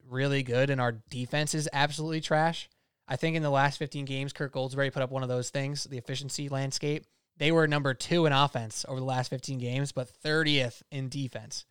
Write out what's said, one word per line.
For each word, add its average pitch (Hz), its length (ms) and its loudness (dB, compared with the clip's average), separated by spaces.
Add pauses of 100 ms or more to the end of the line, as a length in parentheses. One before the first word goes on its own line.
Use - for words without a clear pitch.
really 139 360 2
good 127 260 2
and 135 140 2
our 120 100 2 (160)
defense 147 460 -2
is 156 180 0
absolutely 151 480 0
trash." 160 480 0 (400)
I 135 80 -4
think 160 200 0
in 160 60 0
the 147 80 0
last 139 280 4
fifteen 143 260 -6
games, 135 300 -4
Kirk 139 180 -6
Goldsberry 135 400 0
put 135 100 -2
up 127 80 -2
one 131 120 -4
of 127 80 -2
those 123 200 -2
things, 139 340 -4
the 131 140 -10
efficiency 135 520 -6
landscape. 139 560 -2 (320)
They 147 140 4
were 160 140 6
number 147 280 2
two 170 320 2
in 143 80 4
offense 135 520 2
over 131 140 -6
the 131 60 -4
last 127 240 -2
fifteen 135 280 -6
games, 127 340 -2
but - 180 -6
thirtieth 151 800 2
in 135 180 -6
defense, 127 640 -8